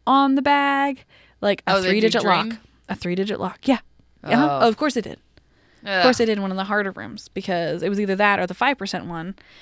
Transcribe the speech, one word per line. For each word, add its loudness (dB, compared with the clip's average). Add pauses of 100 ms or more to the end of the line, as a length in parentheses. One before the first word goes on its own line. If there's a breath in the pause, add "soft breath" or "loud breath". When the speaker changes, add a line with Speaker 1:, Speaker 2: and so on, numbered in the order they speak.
Speaker 1:
on 4
the 2
bag, 0 (360 soft breath)
like, 0
a 2
Speaker 2:
Oh, 2
they -2
do 2
Speaker 1:
three-digit 2
lock. 2
Speaker 2:
dream? -10 (300)
Speaker 1:
A -6
three-digit -4
lock. -8
Yeah. 2 (440)
Uh-huh. 2
Speaker 2:
Oh. 6
Speaker 1:
Of 2
course -2
they -2
did. -14 (640 soft breath)
Of 0
course 6
Speaker 2:
Ugh. 0
Speaker 1:
they 2
did 0
in -4
one -4
of -6
the -4
harder -2
rooms -14
because -4
it -2
was -2
either -2
that 2
or -2
the -12
five 0
percent -8
one, -10 (260 loud breath)